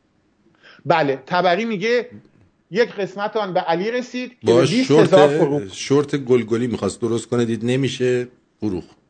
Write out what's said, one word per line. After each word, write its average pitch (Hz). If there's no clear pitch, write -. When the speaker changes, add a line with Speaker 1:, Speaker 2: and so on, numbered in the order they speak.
Speaker 1:
بله، 139
طبری 180
میگه: 226
"یک 208
قسمت 202
آن 196
به 180
علی 175
رسید 247
که -
به 110
Speaker 2:
با 123
Speaker 1:
بیست 147
هزار 160
Speaker 2:
شورت، 147
Speaker 1:
فروخت." 143
Speaker 2:
شورت 143
گلگلی 120
می‌خواست 104
درست 113
کنه، 120
دید 113
نمیشه، 127
فروخت. 92